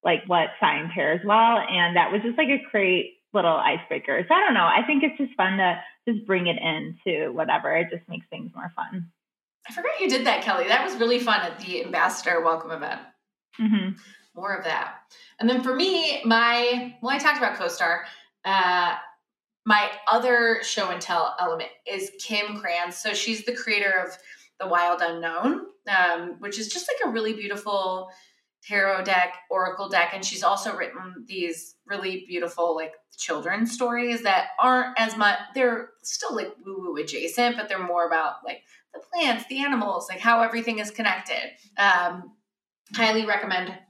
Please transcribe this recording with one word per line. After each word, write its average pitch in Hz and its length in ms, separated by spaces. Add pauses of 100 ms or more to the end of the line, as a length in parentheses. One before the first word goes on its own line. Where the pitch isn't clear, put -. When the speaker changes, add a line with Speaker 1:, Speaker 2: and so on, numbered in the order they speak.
Speaker 1:
like, 170 220
what 170 240 (100)
sign 165 340
pairs 165 300
well. 196 340
And 175 380
that 170 160
was 208 80
just, 233 160
like, 311 120
a 277 220
great 185 440 (180)
little 170 240
icebreaker. - 720
So 214 60
I - 60
don't 403 120
know. 185 140
I 196 200
think 285 160
it's 302 140
just 262 180
fun 190 220
to 185 240 (260)
just 226 200
bring 185 200
it 170 140
into 156 720
whatever. 156 420
It 170 160
just 170 160
makes - 220
things 165 260
more - 220
fun. 175 340 (560)
Speaker 2:
I - 60
forgot 571 260
you 381 100
did 254 180
that, - 160
Kelly. 185 260
That 254 160
was - 120
really 233 220
fun 220 220
at - 180
the 185 240
Ambassador 175 640
Welcome 160 260
event. 147 300 (580)
Speaker 1:
Mm-hmm. 208 380 (400)
Speaker 2:
More 196 180
of - 100
that. - 320 (440)
And 226 80
then 247 140
for 254 120
me, 330 500
my, 240 760
well, 262 140
I - 20
talked 294 200
about 226 200
CoStar. 175 440 (420)
Uh, 180 500 (680)
my 208 260 (220)
other 240 500
show 196 280
and 175 100
tell 170 400
element 165 300 (200)
is 196 300
Kim 208 400
Kranz. 180 380
So 208 160
she's 220 320
the 240 100
creator 202 500
of - 120 (420)
The 190 80
Wild 175 320
Unknown, 170 640 (260)
um, 175 500
which 208 200
is 214 100
just, - 200
like, 466 200
a 226 40
really 220 220
beautiful 196 760 (520)
tarot 196 420
deck, 180 300 (160)
oracle 185 380
deck. 175 260
And 190 100
she's - 180
also 196 320
written 180 540
these 175 460 (120)
really 190 400
beautiful, 170 480
like, 160 180 (240)
children's 185 560
stories 240 500
that 190 260 (100)
aren't 254 400
as 220 180
much, 208 220 (160)
they're 240 360 (120)
still, - 320
like, 196 200 (100)
woo-woo 190 320
adjacent, 170 600
but 208 120
they're 190 180
more 175 200
about, 160 380
like, - 180 (320)
the - 60 (120)
plants, 277 360
the 269 140
animals, 214 460
like, - 120
how 233 220
everything 226 360
is 208 120
connected. - 600 (280)
Um, 185 540 (600)
highly 220 320
recommend 196 480 (160)